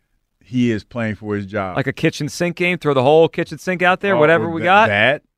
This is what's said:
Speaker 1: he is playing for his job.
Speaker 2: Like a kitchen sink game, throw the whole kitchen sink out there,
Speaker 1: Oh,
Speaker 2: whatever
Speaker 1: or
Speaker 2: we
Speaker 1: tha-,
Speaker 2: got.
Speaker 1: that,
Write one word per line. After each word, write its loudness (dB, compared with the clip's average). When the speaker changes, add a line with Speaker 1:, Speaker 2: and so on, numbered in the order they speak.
Speaker 1:
he -2
is -4
playing -6
for -6
his -6
job. -6
Speaker 2:
Like -4
a -4
kitchen -4
sink -6
game, -2
throw -2
the 0
whole 6
kitchen -8
sink -6
out 2
there, 0
Speaker 1:
Oh, 2
Speaker 2:
whatever 4
Speaker 1:
or -6
Speaker 2:
we -6
Speaker 1:
tha-, -4
Speaker 2:
got. 4
Speaker 1:
that, 0